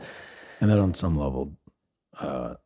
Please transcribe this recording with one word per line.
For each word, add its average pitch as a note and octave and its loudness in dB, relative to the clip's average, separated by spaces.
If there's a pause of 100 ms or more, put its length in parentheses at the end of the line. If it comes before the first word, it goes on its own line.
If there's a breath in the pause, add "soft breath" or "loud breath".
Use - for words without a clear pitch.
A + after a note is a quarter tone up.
(600 loud breath)
And G#2 6
that G#2+ 6
on F#2 4
some E2 0
level, C#2 -4 (640)
uh, B1+ -6 (100)